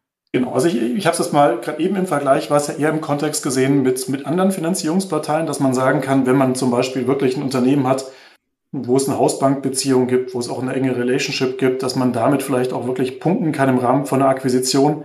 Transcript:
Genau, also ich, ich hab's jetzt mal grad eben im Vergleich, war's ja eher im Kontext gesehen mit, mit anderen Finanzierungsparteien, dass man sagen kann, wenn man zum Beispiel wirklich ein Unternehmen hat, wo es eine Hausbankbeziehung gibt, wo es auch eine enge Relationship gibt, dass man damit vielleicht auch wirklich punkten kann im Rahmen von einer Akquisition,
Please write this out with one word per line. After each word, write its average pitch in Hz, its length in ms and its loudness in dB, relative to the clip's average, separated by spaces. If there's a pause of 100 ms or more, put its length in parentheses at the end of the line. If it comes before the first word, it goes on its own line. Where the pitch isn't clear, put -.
(320)
Genau, - 200 -2
also 131 160 2
ich, 185 80 0
ich 233 300 -2
hab's - 120 0
jetzt 170 140 -2
mal 147 300 4
grad - 180 -8
eben 190 160 0
im 180 100 -2
Vergleich, 143 440 0
war's 147 180 2
ja 160 60 -6
eher 151 160 0
im 156 100 -2
Kontext 147 420 -4
gesehen 135 400 2
mit, 127 280 -2
mit 135 160 -6
anderen 185 260 0
Finanzierungsparteien, 160 960 -2
dass 143 140 -6
man 135 120 2
sagen 135 300 2
kann, 135 240 2
wenn 127 100 4
man 131 180 2
zum 127 160 0
Beispiel 123 360 0
wirklich 135 320 0
ein 147 40 -4
Unternehmen 131 440 2
hat, - 180 0 (680)
wo 123 260 0
es 135 120 2
eine 113 100 -2
Hausbankbeziehung 135 880 2
gibt, 127 280 0
wo 123 40 -4
es 117 100 -6
auch 127 140 -6
eine 131 120 -6
enge 127 220 0
Relationship 127 640 -2
gibt, 131 240 0
dass 131 140 -4
man 127 180 0
damit 131 280 2
vielleicht 127 300 -2
auch 120 140 -6
wirklich 127 340 -4
punkten 160 320 0
kann 135 160 2
im 127 100 2
Rahmen 127 280 2
von 139 160 0
einer 135 80 4
Akquisition, 135 760 0